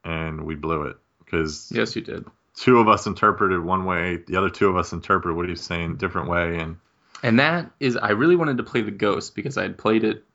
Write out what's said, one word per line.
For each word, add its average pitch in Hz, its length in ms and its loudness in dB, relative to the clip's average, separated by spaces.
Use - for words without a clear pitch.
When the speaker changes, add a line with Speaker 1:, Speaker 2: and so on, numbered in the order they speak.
Speaker 1:
and 80 420 -6
we 78 100 -6
blew 76 280 -4
it. 62 140 -10
'Cause 78 440 -4
Speaker 2:
Yes, 113 220 -2
you 113 60 -6
did. - 240 -12
Speaker 1:
Two 123 160 8
of 113 100 8
us 104 200 4
interpreted 95 540 2
one 92 240 -2
way, 87 320 -2
the 90 100 -6
other 95 120 2
two 101 200 2
of 90 80 2
us 87 160 -2
interpreted 87 420 0
what 87 120 -4
he 90 40 -6
was 82 100 -8
saying 85 300 -6
a - 40 -6
different 85 340 -4
way, 85 300 0
and 80 180 -8
Speaker 2:
And 120 160 4
that 160 400 0
is, 120 180 -2
I 107 140 2
really 147 240 4
wanted 151 220 0
to 113 60 -4
play 120 180 -2
the 104 100 -6
Ghost 101 440 -2
because - 220 -6
I 95 60 -2
had - 140 -6
played 110 260 2
it. 110 200 -2